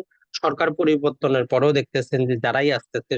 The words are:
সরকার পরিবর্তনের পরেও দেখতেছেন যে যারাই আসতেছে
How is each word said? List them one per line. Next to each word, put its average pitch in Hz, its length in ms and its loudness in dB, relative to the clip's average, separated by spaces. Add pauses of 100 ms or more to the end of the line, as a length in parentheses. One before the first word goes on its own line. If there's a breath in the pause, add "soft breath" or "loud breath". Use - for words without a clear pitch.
(340)
সরকার 160 400 -2
পরিবর্তনের 143 760 0
পরেও 135 240 2
দেখতেছেন 135 540 -2
যে 123 120 0
যারাই 127 340 0
আসতেছে 123 460 -6